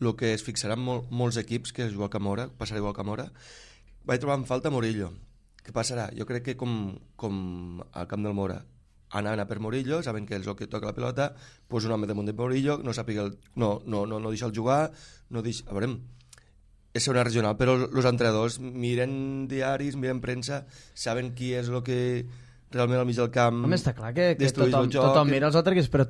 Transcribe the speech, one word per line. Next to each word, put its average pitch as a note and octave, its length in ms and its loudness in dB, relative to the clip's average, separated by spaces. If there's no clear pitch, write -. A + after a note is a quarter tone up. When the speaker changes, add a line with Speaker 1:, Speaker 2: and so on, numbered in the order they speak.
Speaker 1:
lo A2+ 160 2
que A2+ 180 2
es G#2+ 80 -4
fixaran A2+ 380 -4
mol-, B2 280 -4
molts A#2+ 300 0
equips - 340 -4
que B2 140 -4
es G#2+ 80 -4
juga G2+ 120 -2
al G2 40 -4
Camp G2+ 140 -2
Mora, G#2 240 -2
passarà G#2+ 300 -8
igual G#2 160 -2
que G2+ 100 -8
Mora, A2 260 -6
vaig B2+ 160 0
trobar C#3+ 180 0
en B2+ 60 -4
falta B2+ 260 -2
Murillo. A2 420 -2
Què - 80 -18
passarà? A#2 440 -2
Jo A2+ 120 -6
crec A#2+ 160 -4
que B2+ 160 -6
com, A2 380 -4
com F2+ 680 -6
al F2+ 140 -8
camp G#2 200 -4
del G#2 100 -2
Mora, F#2+ 220 -2
anaven G#2 300 -2
a G2+ 80 -4
per A2+ 120 -6
Murillo, C3 420 -2
saben G#2+ 240 -6
que G2+ 100 -6
és F#2+ 100 -6
el G2+ 100 -6
que G#2 120 -10
toca G#2+ 220 -6
la - 60 -6
pelota, B2 340 -2
pues A2 180 -2
un A2+ 60 0
home G#2+ 140 0
damunt G#2 220 -2
de G#2+ 80 -4
Murillo, C3+ 480 0
no A#2+ 80 -4
sàpiga A2 320 -4
el, G2+ 140 -8
no, G#2+ 320 2
no, G#2 200 -2
no, A2 140 -4
no A2 100 -4
deixa A2 160 -4
el A2 100 -4
jugar, C#3 340 2
no A#2 120 -4
deixa, A2+ 280 -6
a - 20 -10
veure, A2+ 220 -2
és A#2+ 140 0
una B2 160 6
regional, A2 320 2
però B2+ 220 6
los B2+ 260 2
entrenadors A#2 560 2
miren B2+ 880 -2
diaris, C#3 480 -2
miren B2+ 240 -2
premsa, B2+ 460 -6
saben B2 420 -4
qui B2+ 200 -4
és B2 180 -2
lo B2 100 0
que B2 440 0
realment B2 260 4
al B2 60 2
mig A#2+ 100 0
del A#2+ 140 2
camp A#2+ 340 4
Speaker 2:
Home, E3+ 140 4
està B2 160 2
clar A2+ 180 -8
que, F3 220 4
que C#3 100 2
Speaker 1:
destrueix C3+ 240 6
el C3+ 80 4
Speaker 2:
tothom, B2+ 160 4
Speaker 1:
joc, C3 160 6
Speaker 2:
tothom C#3 220 6
Speaker 1:
que C3+ 80 6
Speaker 2:
mira D3 100 4
els D3+ 80 4
altres F3+ 220 6
equips, C#3+ 160 4
però C3+ 160 6